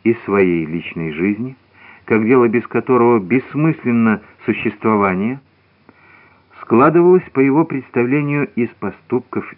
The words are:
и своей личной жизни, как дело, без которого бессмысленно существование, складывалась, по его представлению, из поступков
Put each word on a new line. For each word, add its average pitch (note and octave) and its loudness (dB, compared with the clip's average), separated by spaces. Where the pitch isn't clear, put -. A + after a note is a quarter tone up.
и A#2 2
своей F#2 0
личной D#2+ -8
жизни, G#2 -4
как A2 0
дело, B2 4
без A2+ -2
которого A#2+ 2
бессмысленно A#2+ -2
существование, G#2+ -2
складывалась, E3+ 4
по - -4
его C#3 2
представлению, C#3+ -2
из A#2 -2
поступков - -8